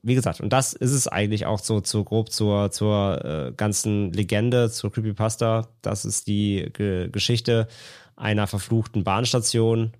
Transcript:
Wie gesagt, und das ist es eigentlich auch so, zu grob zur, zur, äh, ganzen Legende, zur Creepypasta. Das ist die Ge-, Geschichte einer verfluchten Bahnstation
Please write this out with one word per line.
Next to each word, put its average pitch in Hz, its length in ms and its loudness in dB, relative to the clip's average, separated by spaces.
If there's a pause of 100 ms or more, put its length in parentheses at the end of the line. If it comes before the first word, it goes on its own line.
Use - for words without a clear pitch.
Wie 123 80 4
gesagt, 113 280 0
und 104 100 0
das 135 220 2
ist 123 180 0
es 135 160 0
eigentlich 104 380 0
auch 101 140 -2
so, 107 200 0
zu 101 240 -2
grob 110 260 0
zur, 101 400 2
zur, 101 540 0
äh, 71 320 -6
ganzen 104 560 0
Legende, 110 580 2
zur 110 220 -6
Creepypasta. 110 760 0 (140)
Das 110 240 -4
ist 107 220 -4
die 101 480 0
Ge-, 92 340 -2
Geschichte 113 600 0 (460)
einer 104 320 0
verfluchten 107 560 -2
Bahnstation 113 960 2